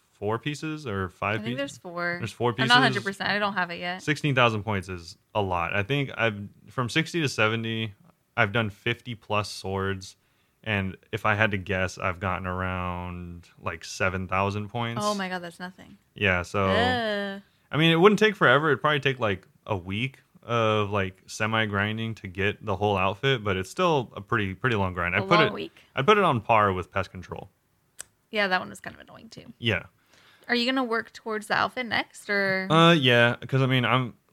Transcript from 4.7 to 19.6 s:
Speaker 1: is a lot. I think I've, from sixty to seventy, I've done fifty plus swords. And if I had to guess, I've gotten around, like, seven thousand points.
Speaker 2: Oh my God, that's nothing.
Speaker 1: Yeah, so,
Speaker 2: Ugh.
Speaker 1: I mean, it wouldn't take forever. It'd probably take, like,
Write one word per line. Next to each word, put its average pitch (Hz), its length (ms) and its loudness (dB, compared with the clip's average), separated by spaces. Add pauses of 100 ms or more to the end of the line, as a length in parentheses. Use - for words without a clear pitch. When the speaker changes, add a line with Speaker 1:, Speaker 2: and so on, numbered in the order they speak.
Speaker 1:
is 85 280 -12 (180)
a 107 60 2
lot. 87 340 0
I 101 80 2
think 135 340 -2
I've, 104 300 0 (220)
from 123 200 -4
sixty 165 320 -2
to 143 80 0
seventy, 113 640 0 (440)
I've 110 160 4
done 110 160 0
fifty 117 460 -6
plus 104 360 -4
swords. 95 640 -4 (520)
And 98 300 -2 (140)
if 113 160 -4
I 107 80 4
had 107 160 2
to 104 80 -2
guess, 92 400 -4
I've 90 200 -4
gotten 92 280 -4
around, 90 1040 -6 (120)
like, 87 240 -10
seven 92 420 -2
thousand 98 420 -2
points. 117 360 -6
Speaker 2:
Oh 208 80 0
my 190 160 -6
God, 180 140 -8
that's 170 160 -16
nothing. 180 400 -16 (160)
Speaker 1:
Yeah, 92 260 2
so, 98 240 -2
Speaker 2:
Ugh. 208 760 0 (300)
Speaker 1:
I - 60 -4
mean, 165 140 4
it 165 60 4
wouldn't 196 200 8
take 214 180 2
forever. 156 340 6
It'd 131 120 2
probably 147 180 2
take, 131 200 -2
like, 101 280 -2 (200)